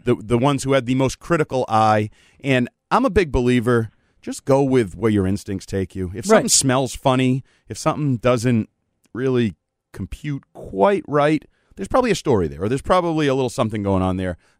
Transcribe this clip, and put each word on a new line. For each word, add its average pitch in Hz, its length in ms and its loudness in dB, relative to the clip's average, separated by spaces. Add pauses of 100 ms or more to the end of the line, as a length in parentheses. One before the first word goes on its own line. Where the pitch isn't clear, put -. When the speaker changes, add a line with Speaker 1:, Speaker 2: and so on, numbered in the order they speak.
Speaker 1:
The, 120 120 2
the 110 220 -2
ones 135 280 0
who 135 80 0
had 135 120 2
the 127 100 0
most 131 240 -2
critical 151 500 -2
eye. 107 400 2 (320)
And 127 260 0 (240)
I'm 226 140 2
a 262 40 2
big 180 220 0
believer, 123 600 2 (280)
just - 240 -12
go 135 180 4
with 127 320 2
where 104 180 0
your 101 140 2
instincts 98 400 -4
take 95 300 -6
you. 92 120 -6
If 98 200 -10
Speaker 2:
Right. 220 100 4
Speaker 1:
something 156 120 0
smells 131 460 0
funny, 131 480 0 (260)
if 110 80 -12
something 143 400 -2
doesn't 120 500 2 (460)
really 123 420 0 (380)
compute 139 500 -10 (100)
quite 196 540 0
right, 147 380 2 (300)
there's 190 120 -12
probably 254 240 2
a 170 40 2
story 98 320 0
there, 71 160 -8
or 101 40 -2
there's 131 140 -2
probably 170 460 0
a 131 80 0
little 131 140 -2
something 113 340 -4
going 98 180 0
on 92 160 0
there. 92 200 -4 (220)